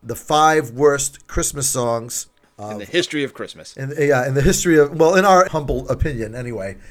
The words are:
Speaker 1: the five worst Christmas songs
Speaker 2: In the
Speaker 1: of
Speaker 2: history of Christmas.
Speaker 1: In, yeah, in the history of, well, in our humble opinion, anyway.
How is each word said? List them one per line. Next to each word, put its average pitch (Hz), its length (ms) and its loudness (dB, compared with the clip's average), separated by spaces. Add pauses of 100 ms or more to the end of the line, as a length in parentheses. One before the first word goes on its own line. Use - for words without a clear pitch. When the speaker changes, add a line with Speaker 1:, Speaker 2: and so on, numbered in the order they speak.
Speaker 1:
the 117 120 -10
five 156 560 2
worst 139 560 0
Christmas 143 420 -4
songs 120 600 -4 (300)
Speaker 2:
In 104 200 -12
the 101 60 -14
Speaker 1:
of - 60 -16
Speaker 2:
history 156 340 -2
of - 100 -8
Christmas. - 420 -16
Speaker 1:
In, 135 220 -10
yeah, 139 300 2
in 131 60 -2
the 139 80 2
history 175 360 2
of, 147 200 4
well, 160 180 4
in 190 80 6
our 185 240 6
humble 135 400 -4
opinion, 120 460 -4
anyway. 110 420 -10 (140)